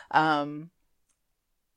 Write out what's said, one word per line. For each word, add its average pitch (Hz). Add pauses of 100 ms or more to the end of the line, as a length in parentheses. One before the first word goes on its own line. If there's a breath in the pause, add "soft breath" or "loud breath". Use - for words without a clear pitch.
(120 loud breath)
Um, 151 (1080)